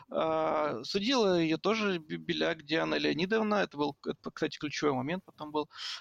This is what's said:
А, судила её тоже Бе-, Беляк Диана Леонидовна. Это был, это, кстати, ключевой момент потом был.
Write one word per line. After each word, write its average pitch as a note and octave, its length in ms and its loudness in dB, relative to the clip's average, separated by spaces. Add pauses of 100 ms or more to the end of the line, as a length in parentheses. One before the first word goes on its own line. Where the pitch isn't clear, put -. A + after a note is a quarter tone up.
(100)
А, D#3 760 0
судила G3+ 560 2
её D#3+ 160 4
тоже G3+ 420 0
Бе-, E3 180 -8
Беляк D#3+ 480 -2
Диана D#3 320 0
Леонидовна. F#3+ 600 2
Это F#3 200 -2
был, D3 280 -2
это, - 260 -6
кстати, - 280 -4
ключевой D3 360 0
момент C#3+ 300 -4
потом D3+ 280 -14
был. E3 160 -2 (320)